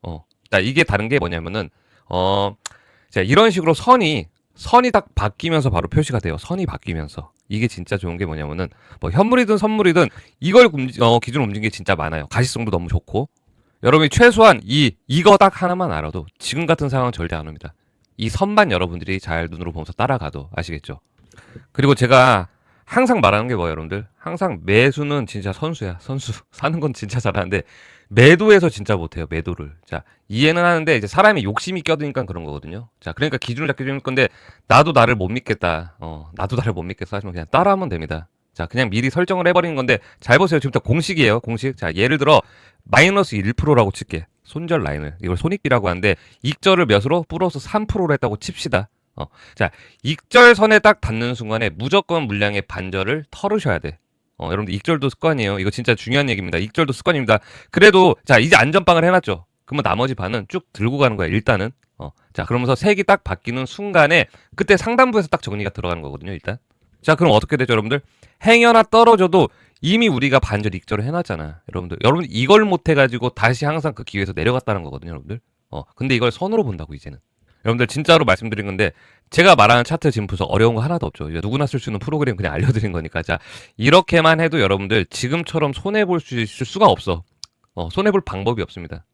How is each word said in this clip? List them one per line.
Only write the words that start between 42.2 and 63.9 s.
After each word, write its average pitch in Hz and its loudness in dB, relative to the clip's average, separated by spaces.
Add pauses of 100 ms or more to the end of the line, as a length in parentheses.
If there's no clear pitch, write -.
마이너스 185 2
일 101 -2
프로라고 120 2
칠게. - -10 (180)
손절 160 -4
라인을. 73 -8
이걸 90 -2
손익비라고 127 -2
하는데, 90 0 (280)
익절을 175 0
몇으로? 127 2
플러스 170 -4
삼 214 -6
프로로 175 -2
했다고 110 -4
칩시다. - -6 (280)
어, 73 -10 (320)
자, 92 -2 (340)
익절선에 214 6
딱 208 4
닿는 120 -4
순간에 110 -4
무조건 156 -2
물량의 101 -2
반절을 95 -6
털으셔야 196 -4
돼. 73 -10 (400)
어, - -10
여러분들 98 -4
익절도 139 -2
습관이에요. 117 -2
이거 95 -2
진짜 120 -2
중요한 135 -2
얘기입니다. 92 -4
익절도 135 -2
습관입니다. 120 0 (320)
그래도 185 6 (100)
자, 127 4
이제 151 4
안전빵을 165 2
해놨죠. 170 0 (180)
그러면 143 -6
나머지 123 0
반은 104 -6
쭉 185 -8
들고 117 -2
가는 123 2
거야, 90 -2
일단은. 107 -2 (260)
어, - -14 (240)
자, 87 -6
그러면서 123 -2
색이 196 0
딱 196 2
바뀌는 127 -8
순간에 170 0 (280)